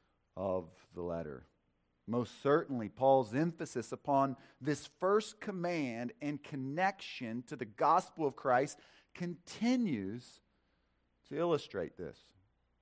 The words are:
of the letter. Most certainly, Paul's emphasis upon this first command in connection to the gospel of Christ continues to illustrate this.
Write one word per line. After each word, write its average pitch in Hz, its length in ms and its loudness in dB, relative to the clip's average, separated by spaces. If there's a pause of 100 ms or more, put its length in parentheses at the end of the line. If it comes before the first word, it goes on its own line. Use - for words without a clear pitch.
(380)
of 92 320 -2 (240)
the 87 80 -8
letter. 82 460 -6 (580)
Most 117 380 -4
certainly, 139 460 2
Paul's 131 440 4
emphasis 156 600 -2
upon 135 420 0 (240)
this 143 300 -4 (100)
first 208 400 0
command 156 720 -4 (100)
in 147 160 -4
connection 135 1080 -4
to 156 120 -10
the - 100 -6
gospel 160 600 2
of 131 80 -2
Christ 135 420 2 (380)
continues 175 1300 -2 (880)
to 143 100 -6
illustrate 143 580 0
this. 82 220 -10 (640)